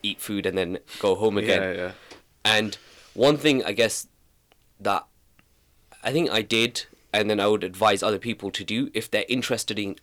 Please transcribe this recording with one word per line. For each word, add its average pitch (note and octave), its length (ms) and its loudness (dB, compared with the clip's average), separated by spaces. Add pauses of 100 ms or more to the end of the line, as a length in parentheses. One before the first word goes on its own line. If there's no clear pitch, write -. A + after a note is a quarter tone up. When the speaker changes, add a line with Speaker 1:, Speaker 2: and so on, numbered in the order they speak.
Speaker 1:
eat G2+ 180 -6
food G2+ 240 -6
and F#2+ 120 -2
then F2+ 220 -2 (200)
go F#2+ 160 2
home G#2 240 2
Speaker 2:
Yeah, G#2 40 -2
Speaker 1:
again. F#2+ 320 0
Speaker 2:
yeah. F2+ 160 -6 (540)
Speaker 1:
And G#2+ 320 2 (360)
one C#3 240 4
thing C3+ 280 2
I G2 60 -2
guess A2 360 0 (720)
that G2 260 -2 (1000)
I A#2 80 -2
think D#3 200 0
I A2 100 0
did, A2+ 440 0 (280)
and G#2 160 2
then G#2 100 2
I G2+ 80 4
would G#2 160 2
advise F#2+ 380 2
other G2+ 180 0
people G#2+ 320 -6
to - 120 -8
do A2+ 300 -4
if - 180 -4
they're G#2 160 0
interested A#2 500 -2
in G2+ 260 -6